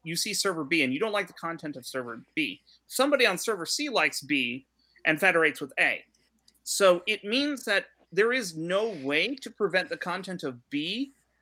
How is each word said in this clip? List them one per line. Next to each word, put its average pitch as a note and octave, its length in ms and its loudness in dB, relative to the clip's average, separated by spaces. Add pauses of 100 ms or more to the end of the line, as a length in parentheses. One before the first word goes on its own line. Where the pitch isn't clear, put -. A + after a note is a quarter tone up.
you E3 140 -6
see G3+ 180 -2
server E3+ 300 -2
B, E3 180 2
and C3 100 2
you D3 60 -2
don't G#3+ 140 -2
like G3+ 160 -2
the - 40 -20
content E3 440 -10
of - 100 -14
server A#2+ 340 -8 (140)
B. A#2 260 -4 (280)
Somebody C4 380 4
on F#3 120 2
server F#3+ 260 -2
C D4 240 -4
likes E3 340 0
B C3 440 -2 (380)
and D#3 160 2
federates E3 400 4
with C#3 180 -8
A. D3 240 2 (640)
So F3+ 420 4
it G#3+ 180 -2
means C4+ 420 0
that G3 200 0 (260)
there G#3+ 200 4
is G3+ 240 -2
no F#3 320 0 (160)
way E3+ 320 2
to - 140 -12
prevent F3+ 380 0
the E3 80 -6
content F#3 460 -6
of B2+ 260 -8
B G3 440 -4 (300)